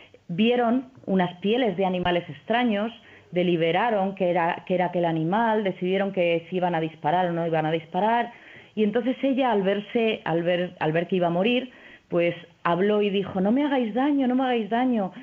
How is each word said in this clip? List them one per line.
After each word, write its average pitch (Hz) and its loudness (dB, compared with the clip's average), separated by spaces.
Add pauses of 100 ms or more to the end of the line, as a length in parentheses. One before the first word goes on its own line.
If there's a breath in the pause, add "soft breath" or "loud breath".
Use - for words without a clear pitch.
(280 loud breath)
vieron 233 0 (160)
unas 180 0
pieles 214 0
de 190 0
animales 180 0
extraños, 226 -2 (400 loud breath)
deliberaron 180 2
qué 185 0
era, 175 0
qué 180 0
era 175 2
aquel 170 0
animal, 202 0
decidieron 190 -2
que 170 0
si 185 -4
iban 175 0
a 160 0
disparar 165 0
o 170 -2
no 165 -2
iban 160 0
a 156 -2
disparar, 202 -2 (420 loud breath)
y 214 0
entonces 233 0
ella, 262 0
al 202 2
verse, 208 0
al 170 -2
ver, 175 -2
al 156 0
ver 170 0
que 190 0
iba 175 2
a 170 0
morir, 240 0 (380 loud breath)
pues 170 0 (280)
habló 202 2
y 208 0
dijo: 190 -2
"No 196 2
me 277 2
hagáis 254 -2
daño, 269 0
no 247 2
me 262 0
hagáis 240 -2
daño, 233 0